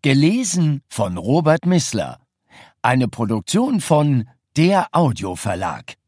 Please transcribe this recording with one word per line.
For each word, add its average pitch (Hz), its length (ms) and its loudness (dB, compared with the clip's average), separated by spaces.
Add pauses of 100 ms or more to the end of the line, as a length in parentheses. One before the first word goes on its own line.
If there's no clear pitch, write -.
Gelesen 160 880 2
von 92 260 -4
Robert 151 500 2
Missler. 110 540 -2 (640)
Eine 127 260 2
Produktion 165 720 -2
von 147 480 2 (300)
der 180 340 2
Audioverlag. 92 1000 -4 (140)